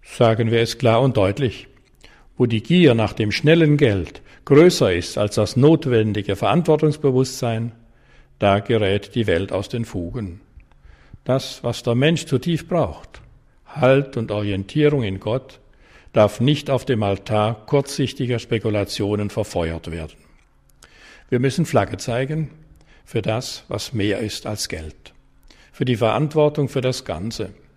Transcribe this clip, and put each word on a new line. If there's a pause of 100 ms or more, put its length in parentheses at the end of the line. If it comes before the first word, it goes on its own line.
Sagen
wir
es
klar
und
deutlich: (720)
Wo
die
Gier
nach
dem
schnellen
Geld (240)
größer
ist
als
das
notwendige
Verantwortungsbewusstsein, (680)
da
gerät
die
Welt
aus
den
Fugen. (840)
Das,
was
der
Mensch
zutiefst
braucht, (460)
Halt
und
Orientierung
in
Gott, (540)
darf
nicht
auf
dem
Altar
kurzsichtiger
Spekulationen
verfeuert
werden. (1120)
Wir
müssen
Flagge
zeigen (560)
für
das,
was
mehr
ist
als
Geld, (580)
für
die
Verantwortung
für
das
Ganze. (260)